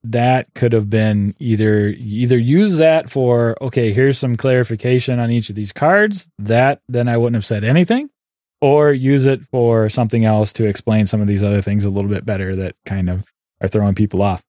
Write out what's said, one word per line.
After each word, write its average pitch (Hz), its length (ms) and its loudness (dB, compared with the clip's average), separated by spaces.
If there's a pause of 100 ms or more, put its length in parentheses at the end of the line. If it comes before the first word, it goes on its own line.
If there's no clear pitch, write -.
that 120 500 0
could 117 180 2
have 104 160 0
been 107 480 0
either, 107 520 0
either 120 480 -2
use 165 400 2
that 160 340 4
for, 120 500 0
okay, 120 300 0
here's 131 260 2
some 123 200 -2
clarification 123 800 0
on 117 100 -2
each 117 200 -2
of 101 60 -10
these 104 180 -8
cards. 196 540 0 (120)
That, 120 480 0
then 120 200 -2
I 120 100 0
wouldn't 120 180 0
have 107 100 -4
said 104 180 -4
anything, 180 460 0 (520)
or 147 300 4
use 135 360 2
it 135 140 0 (100)
for 117 380 2
something 113 360 0
else 107 280 0
to 113 120 -2
explain 107 400 0
some 104 160 -2
of 101 60 0
these 101 160 0
other 101 180 0
things 101 240 -2
a 101 40 0
little 98 200 -4
bit 101 160 -6
better 95 300 -6
that 95 200 -8 (100)
kind 95 240 -4
of 92 140 -6 (380)
are 95 60 -4
throwing 101 280 0
people 101 260 -2
off. 95 280 -2